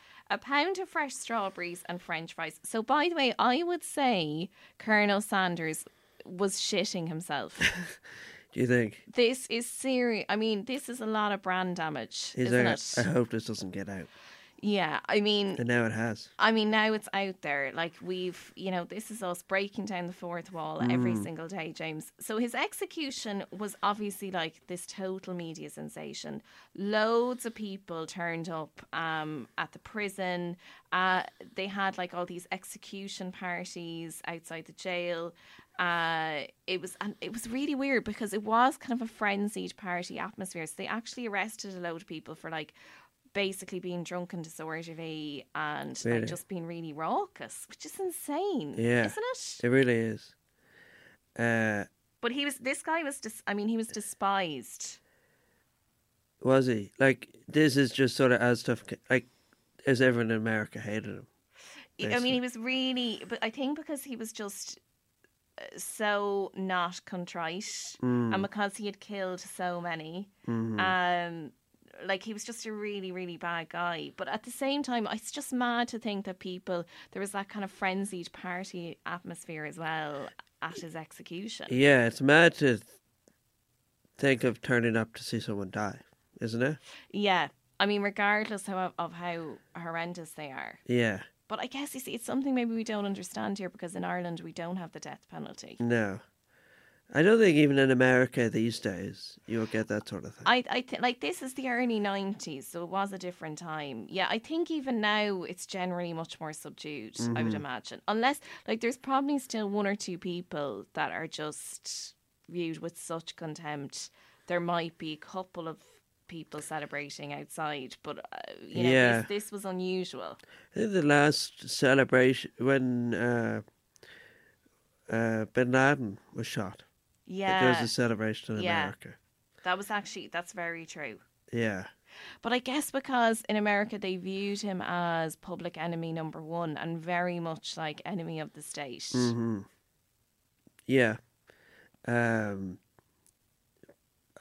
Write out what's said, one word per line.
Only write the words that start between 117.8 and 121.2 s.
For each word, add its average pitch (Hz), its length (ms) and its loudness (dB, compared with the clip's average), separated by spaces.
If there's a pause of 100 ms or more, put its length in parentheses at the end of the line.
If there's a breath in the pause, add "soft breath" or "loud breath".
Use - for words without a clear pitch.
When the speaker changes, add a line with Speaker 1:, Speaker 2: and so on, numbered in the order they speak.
Speaker 1:
but, - 160 -8
uh, - 200 -10 (300)
you 117 140 -2
know, 123 80 6
Speaker 2:
Yeah. 123 300 8
Speaker 1:
this, 113 80 -2
this 208 240 -4
was 202 120 -8
unusual. 185 760 -4 (360 soft breath)
Speaker 2:
I - 40 -2
think 214 140 0
the 180 120 4
last 147 640 6